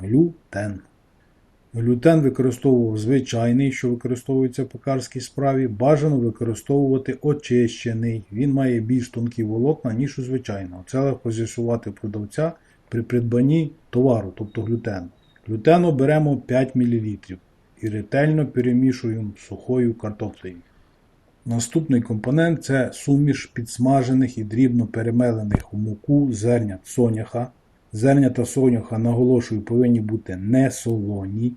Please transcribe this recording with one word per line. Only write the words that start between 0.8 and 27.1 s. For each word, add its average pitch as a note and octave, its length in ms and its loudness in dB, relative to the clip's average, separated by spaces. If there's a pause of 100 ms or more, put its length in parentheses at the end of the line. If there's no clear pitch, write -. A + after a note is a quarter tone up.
Глютен B2 480 4
використовував B2 760 2
звичайний, A#2+ 760 0
що C3 180 -4
використовується B2+ 760 -2
в A#2 40 -8
пекарській B2+ 540 -6
справі. C3+ 460 -2
Бажано C#3 500 2
використовувати C3 1040 0
очищений. A#2 1080 0
Він C3+ 220 0
має B2+ 260 2
більш A#2+ 300 -2
тонкі A#2 340 -4
волокна, A#2 500 -2
ніж C#3 260 -4
у C3 40 -6
звичайного. G2+ 640 -8
Це C3 120 -4
легко C3 320 -2
з'ясувати A#2 600 -4
продавця G#2+ 600 -6 (380)
при A#2 140 -4
придбанні B2 680 2 (180)
товару, A#2 480 0
тобто A2 240 -8
глютену. G2+ 460 -4 (400)
Глютену D#3 440 4
беремо D3 460 2
п'ять B2+ 380 -2
мілілітрів A2+ 600 -2 (440)
і A2 80 -6
ретельно C#3 580 0
перемішуємо A#2+ 880 0
з - 40 -20
сухою A#2+ 520 -2
картоплею. G#2 640 -10 (880)
Наступний A#2+ 560 -2
компонент — C#3 640 0
це C3 280 0
суміш C#3+ 600 0
підсмажених B2+ 840 0
і A2+ 60 -6
дрібно A#2 440 2
перемелених A2+ 840 0
у G#2 40 -8
муку B2+ 540 0
зернят A2 520 0
соняха. A#2 640 -2 (440)